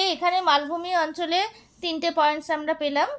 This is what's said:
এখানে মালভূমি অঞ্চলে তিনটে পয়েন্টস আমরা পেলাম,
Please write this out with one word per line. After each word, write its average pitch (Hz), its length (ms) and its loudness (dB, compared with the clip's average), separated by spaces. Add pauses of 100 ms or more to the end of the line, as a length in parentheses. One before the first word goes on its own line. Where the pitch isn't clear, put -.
(120)
এখানে 349 280 2
মালভূমি 330 560 0
অঞ্চলে 330 440 0 (400)
তিনটে 330 300 -2
পয়েন্টস 302 400 0
আমরা 302 240 0
পেলাম, 294 340 0 (100)